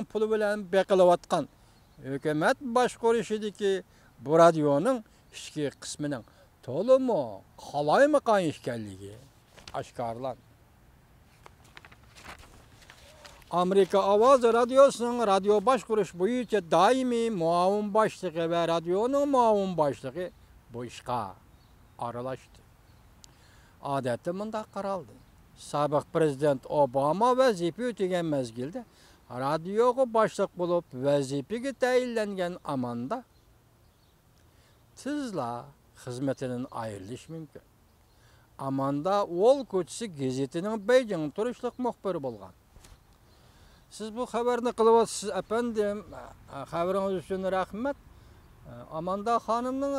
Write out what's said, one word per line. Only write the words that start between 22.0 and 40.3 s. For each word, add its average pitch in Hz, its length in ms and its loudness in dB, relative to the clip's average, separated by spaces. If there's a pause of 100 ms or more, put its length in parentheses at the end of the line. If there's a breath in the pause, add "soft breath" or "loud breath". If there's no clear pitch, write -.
Odatda 135 500 -4
bunday 214 380 -8
qaraldi. 196 440 -8 (440)
Sobiq 147 460 -2
prezident 147 640 0
Obama 147 640 2
vazifa 220 500 0
o'tagan 185 420 -2
mezgilda 135 560 -4 (480 soft breath)
radioga 185 760 0
boshliq 220 480 0
bo'lib, 175 400 -2
vazifaga 143 800 -2
tayinlangan 220 880 0
Amanda 127 560 -6 (1800 soft breath)
tezla 226 580 -6 (440)
xizmatidan 127 760 -6
ayrilish 113 580 -12
mumkin. 160 360 -16 (960 soft breath)
Amanda 139 560 -2 (120)
Wall 208 380 4
ko'chasi 185 420 -6
gazetining 139 720 -4